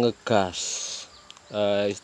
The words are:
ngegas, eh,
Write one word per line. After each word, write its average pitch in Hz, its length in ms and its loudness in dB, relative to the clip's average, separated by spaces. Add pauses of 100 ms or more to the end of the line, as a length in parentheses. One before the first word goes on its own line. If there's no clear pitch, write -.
ngegas, 104 560 2 (920)
eh, 101 500 0